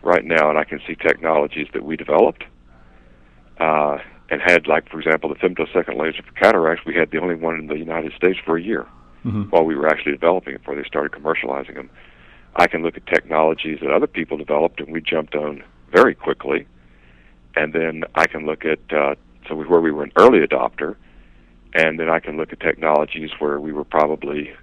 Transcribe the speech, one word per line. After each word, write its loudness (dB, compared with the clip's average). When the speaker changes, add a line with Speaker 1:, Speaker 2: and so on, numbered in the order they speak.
Speaker 1:
right 2
now 2
and 2
I 0
can -8
see -10
technologies 0
that -6
we -6
developed, 2
uh, 2
and -2
had, 4
like, 0
for -12
example, 0
the -4
femtosecond -2
laser -4
for -20
cataracts. 2
We -8
had 2
the -4
only -2
one -4
in -10
the -6
United -6
States 0
for 0
a -4
year -6
Speaker 2:
Mm-hmm. -4
Speaker 1:
while 2
we -2
were 0
actually -2
developing -2
it -16
before -10
they -8
started -4
commercializing -6
them. -14
I 4
can -4
look -2
at -16
technologies 0
that -4
other 2
people -6
developed -2
and -12
we -6
jumped -6
on -6
very 6
quickly. -4
And -2
then -2
I 2
can -8
look -6
at, 0
uh, 0
so -6
we, -8
where 6
we 2
were -4
an -12
early 8
adopter, -4
and 2
then -2
I 2
can -10
look -6
at -16
technologies 0
where -2
we -8
were -6
probably -2